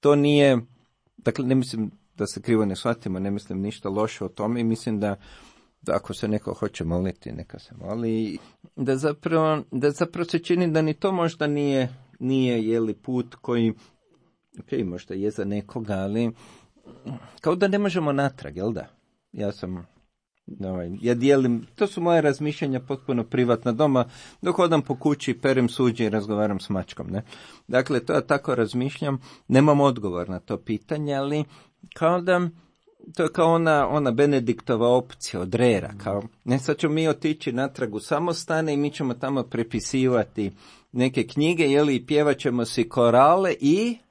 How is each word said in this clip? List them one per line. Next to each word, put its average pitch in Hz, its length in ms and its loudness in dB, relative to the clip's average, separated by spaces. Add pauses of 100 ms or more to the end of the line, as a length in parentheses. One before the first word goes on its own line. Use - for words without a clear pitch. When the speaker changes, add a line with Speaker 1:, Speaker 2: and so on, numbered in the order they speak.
Speaker 1:
to 147 160 6
nije, 143 420 6 (580)
dakle 123 280 -2
ne 127 100 2
mislim 113 360 0 (260)
da 104 100 -2
se 98 160 -10
krivo 110 220 2
ne 95 120 -2
shvatimo, 110 420 -4
ne 98 120 -4
mislim 101 300 -6
ništa 104 280 -6
loše 104 360 -2
o 90 40 -6
tome 113 320 -4
i 117 40 -2
mislim 110 360 -2
da, 101 160 -2 (680)
da - 120 -2
ako 98 200 -6
se - 140 -6
neko 107 260 -4
hoće 98 300 -6
moliti, 87 480 -4
neka - 260 -14
se - 160 -20
moli, 110 640 -4 (380)
da 135 200 0
zapravo, 156 760 0
da 139 200 0
zapravo 170 340 -4
se 170 140 -2
čini 175 320 0
da 156 120 2
ni 156 120 0
to 190 180 -2
možda 165 340 -2
nije, 143 420 0 (300)
nije, 123 500 0
je 113 120 2
li, 110 140 -2
put 123 400 -6
koji, 117 380 0 (840)
ok, 131 260 -6
možda 87 300 -10
je 101 160 -2
za 104 140 -6
nekoga, 104 500 -6
ali 104 360 -2 (1120)
kao 165 140 0
da 190 140 2
ne 196 100 2
možemo 175 340 0
natrag, 139 440 -4
jel 101 160 -2
da? 82 140 -8 (460)
Ja 101 200 -6
sam, 90 340 -10 (760)
ovaj, 90 300 -6 (100)
ja 120 140 0
dijelim, 123 600 2
to 208 120 0
su 196 140 -6
moje 170 200 4
razmišljanja 147 600 -2
potpuno 131 440 -4
privatna 120 480 0
doma, 131 320 2 (380)
dok 175 140 -2
hodam 165 260 4
po 139 140 -4
kući, 143 380 0
perem 127 340 2
suđe 120 360 0
i 104 60 0
razgovaram 104 500 -2
s - 80 -16
mačkom, 92 380 -6
ne? 90 160 -6 (460)
Dakle, 131 320 0
to - 120 -4
ja 143 80 2
tako 139 340 -2
razmišljam, 127 640 -2 (300)
nemam 143 320 6
odgovor 101 480 0
na 90 120 -8
to - 160 -8
pitanje, 143 580 -6
ali 143 300 -2 (500)
kao 170 260 0
da, 180 280 2 (680)
to 180 60 0
je 160 100 0
kao 165 200 4
ona, 160 360 4
ona 139 220 0
Benediktova 123 800 2
opcija 123 520 0
od 92 140 -4
Rera, 107 340 2
Speaker 2:
Mhm. 101 100 -14
Speaker 1:
kao, 101 240 -4 (220)
ne, 123 140 2
sad 147 200 -2
ćemo 151 160 0
mi 160 140 2
otići 151 440 -2
natrag 127 420 -4
u 107 60 -4
samostane 160 720 -2
i - 20 0
mi 143 140 0
ćemo 131 240 -4
tamo 131 280 -4
prepisivati 117 1080 -2 (420)
neke 127 340 0
knjige, 160 380 0
je 143 180 4
li, 143 140 2
i 120 100 -4
pjevat 147 320 2
ćemo 123 260 0
si 113 240 -2
korale 143 720 4
i 214 380 2 (120)